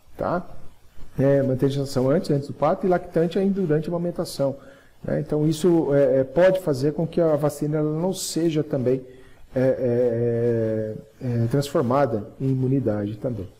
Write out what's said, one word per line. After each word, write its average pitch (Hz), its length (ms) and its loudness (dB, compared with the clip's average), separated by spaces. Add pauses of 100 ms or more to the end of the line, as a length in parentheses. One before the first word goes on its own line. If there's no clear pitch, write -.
(160)
tá? 170 320 -4 (720)
É, 139 240 4
manter 127 240 2
a 139 40 4
gestação 131 380 0
antes, 170 220 2
antes 143 180 0
do 127 60 -10
parto 180 320 0
e 190 40 2
lactante 175 500 0
ainda 196 200 0
durante 151 300 0
a - 20 -4
amamentação, 175 640 -4 (480)
né? 143 160 -2
Então, 151 280 0
isso, 160 460 2
é, 135 260 4
é, 131 40 2
pode 185 380 4
fazer 143 320 0
com 165 120 -2
que 165 140 -4
a 160 160 4
vacina 147 420 -2
ela 151 220 -2
não 180 140 -2
seja 156 500 -2
também, 131 380 0 (540)
é, 131 40 2
é, 117 1400 0 (260)
é, 120 220 -2
é, 117 40 0
transformada 131 800 0 (120)
em 135 100 -2
imunidade 117 680 0
também, 104 300 -6 (120)